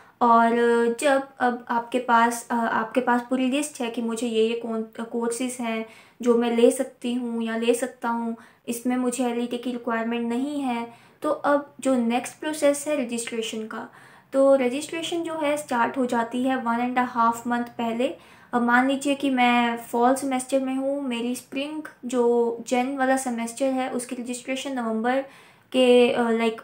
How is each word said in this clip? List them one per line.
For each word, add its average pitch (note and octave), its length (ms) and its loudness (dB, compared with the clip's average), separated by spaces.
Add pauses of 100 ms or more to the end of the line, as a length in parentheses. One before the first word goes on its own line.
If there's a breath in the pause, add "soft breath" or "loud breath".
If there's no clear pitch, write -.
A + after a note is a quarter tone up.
(220 loud breath)
और A#3 300 6 (480)
जब C#4 240 2 (160)
अब B3 300 -2
आपके A#3+ 300 -2
पास, A#3+ 520 2
अ, - 20 -2
आपके A3+ 480 -2
पास B3 280 0
पूरी C4 200 0
लिस्ट C#4+ 320 -4
है A#3 80 -4
कि A#3 120 -6
मुझे A3+ 260 -4
ये A3 200 2
ये A#3 80 -2
कौन, A3+ 300 -6 (200)
कोर्सेज A#3 540 -4
हैं A3+ 260 -4 (360 loud breath)
जो A#3 160 4
मैं A#3 200 2
ले B3 140 8
सकती B3+ 420 -6
हूँ A#3 300 -4
या A3+ 140 -4
ले A#3 160 2
सकता B3 360 -4
हूँ, A#3 260 -4 (320 loud breath)
इसमें B3 300 -2
मुझे B3 340 -2
एल A#3 80 -4
ई A#3+ 80 -2
टी A#3+ 100 -6
की B3 140 -6
रिक्वायरमेंट A#3 580 -4
नहीं C#4 320 -4
है, A#3 320 -4 (280 loud breath)
तो D4+ 80 -2
अब C#4+ 500 0
जो C4 160 2
नेक्स्ट A#3+ 440 -2
प्रोसेस D4+ 480 0
है C#4+ 180 -2
रजिस्ट्रेशन A3+ 640 -6
का, A3+ 220 -10 (440 loud breath)
तो C4+ 220 6
रजिस्ट्रेशन D#4 680 -2
जो E4 100 -6
है D4+ 240 -2
स्टार्ट B3 400 -2
हो C4 80 2
जाती A#3+ 380 -2
है C4 120 0
वन A#3+ 380 -2
and B3+ 40 0
a B3 100 2 (100)
half A#3 300 0
month A#3+ 220 -2
पहले। A#3 460 -4 (380 loud breath)
अब A#3+ 80 2
मान A#3+ 260 4
लीजिए C#4 280 0
कि C#4 140 -2
मैं A#3+ 480 2
फॉल A#3+ 380 2
सेमेस्टर C4+ 440 -2
में C4 160 -4
हूँ, C4+ 260 -2
मेरी A#3+ 340 -4
स्प्रिंग D4+ 480 -8 (220)
जो A#3+ 520 2 (100)
जैन B3+ 300 0
वाला C4 200 2
सेमेस्टर A#3 480 -4
है C4 240 0
उसकी B3 260 -6
रजिस्ट्रेशन B3+ 560 -8
नवंबर A#3+ 500 0 (500 loud breath)
के, B3 400 6
अ, A#3 180 0
लाइक A3+ 340 0